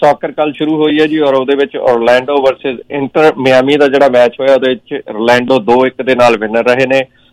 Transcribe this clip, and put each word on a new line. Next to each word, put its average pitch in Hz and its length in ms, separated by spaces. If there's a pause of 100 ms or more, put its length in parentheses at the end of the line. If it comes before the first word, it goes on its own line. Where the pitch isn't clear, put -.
ਸਾਕਰ 147 280
ਕੱਲ੍ਹ 151 220
ਸ਼ੁਰੂ 156 300
ਹੋਈ 151 160
ਹੈ 156 80
ਜੀ, 156 120
ਔਰ 139 140
ਉਹਦੇ 135 220
ਵਿੱਚ 139 220
orlando 127 640
ਵਰਸਸ 131 380 (120)
ਇੰਟਰ 143 460
ਮਿਆਮੀ 131 400
ਦਾ 143 100
ਜਿਹੜਾ 135 220
ਮੈਚ 123 300
ਹੋਇਆ, 135 140
ਉਹਦੇ 131 160
ਵਿੱਚ 127 400
orlando 123 500
ਦੋ 120 260
ਇੱਕ - 160
ਦੇ 127 140
ਨਾਲ 120 220
ਵਿਨਰ 110 280
ਰਹੇ 123 200
ਨੇ। 135 160 (320)